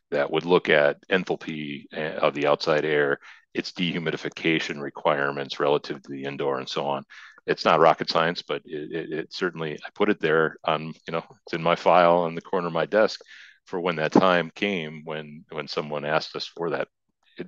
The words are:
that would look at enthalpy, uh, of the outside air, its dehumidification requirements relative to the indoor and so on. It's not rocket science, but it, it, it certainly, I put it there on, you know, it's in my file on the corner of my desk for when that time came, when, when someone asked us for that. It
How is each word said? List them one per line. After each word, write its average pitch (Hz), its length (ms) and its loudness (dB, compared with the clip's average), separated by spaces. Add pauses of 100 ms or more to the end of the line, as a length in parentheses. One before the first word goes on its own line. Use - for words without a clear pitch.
(120)
that 71 200 0
would 78 140 0
look 87 240 4
at 73 400 4
enthalpy, 78 800 -4
uh, 80 340 -6
of 71 100 2
the 71 120 0
outside 76 380 2
air, 73 340 0 (340)
its - 200 -6
dehumidification 80 1080 -2
requirements 71 800 -2
relative 73 440 0
to - 60 -18
the 135 140 -10
indoor 69 360 -4
and 127 100 -10
so - 160 -4
on. 69 180 -4 (440)
It's 80 160 -2
not 82 160 6
rocket 78 300 6
science, 85 320 0
but 71 240 -6
it, 76 260 -10
it, 80 280 -6
it - 140 -10
certainly, 80 520 -6
I - 100 -14
put 104 140 0
it 101 100 0
there 80 460 2
on, 78 280 -2 (140)
you 82 60 -8
know, 82 100 -4 (220)
it's - 80 -14
in 82 100 -4
my 85 120 4
file 87 420 6
on 85 180 0
the 85 60 -8
corner 90 260 -4
of 82 60 -6
my 80 120 0
desk 98 360 2 (440)
for 92 140 -8
when 85 160 -2
that 78 160 -2
time 87 420 4
came, 80 520 -4
when, 76 440 -10
when 76 180 -8
someone 76 360 -6
asked 76 320 -2
us - 100 -10
for 85 260 -6
that. - 180 -6 (480)
It 90 100 -12